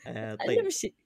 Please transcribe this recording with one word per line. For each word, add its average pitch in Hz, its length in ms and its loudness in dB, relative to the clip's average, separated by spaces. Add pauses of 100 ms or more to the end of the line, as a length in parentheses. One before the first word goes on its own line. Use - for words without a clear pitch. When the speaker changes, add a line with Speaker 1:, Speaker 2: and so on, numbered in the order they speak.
Speaker 1:
آه، 110 320 -6
Speaker 2:
<laughs> - 100 -4
Speaker 1:
طيب. 453 160 6
Speaker 2:
نمشي. 359 300 -2 (120)